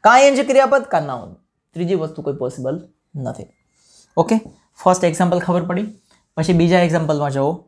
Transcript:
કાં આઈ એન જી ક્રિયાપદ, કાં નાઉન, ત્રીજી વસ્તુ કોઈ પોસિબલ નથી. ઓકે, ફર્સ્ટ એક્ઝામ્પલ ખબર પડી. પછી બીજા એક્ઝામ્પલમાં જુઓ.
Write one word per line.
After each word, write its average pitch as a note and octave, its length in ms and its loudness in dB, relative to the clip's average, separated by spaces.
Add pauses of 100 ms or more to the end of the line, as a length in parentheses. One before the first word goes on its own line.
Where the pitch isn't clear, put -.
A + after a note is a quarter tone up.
કાં A3 100 6
આઈ C4+ 140 8
એન C#4 80 4
જી C#4 160 -2
ક્રિયાપદ, C4+ 400 2
કાં D3+ 220 -2
નાઉન, - 200 -14 (420)
ત્રીજી E3+ 280 -4
વસ્તુ D#3 240 -10
કોઈ C#3+ 160 -6
પોસિબલ B2+ 360 -8 (360)
નથી. - 340 -10 (680)
ઓકે, A3+ 220 2 (400)
ફર્સ્ટ F#3 300 2
એક્ઝામ્પલ F3 380 0
ખબર F3 180 -2
પડી. F#3 220 -6 (500)
પછી D#3+ 160 0
બીજા E3+ 260 4
એક્ઝામ્પલમાં D#3 540 0
જુઓ. C#3 180 0 (160)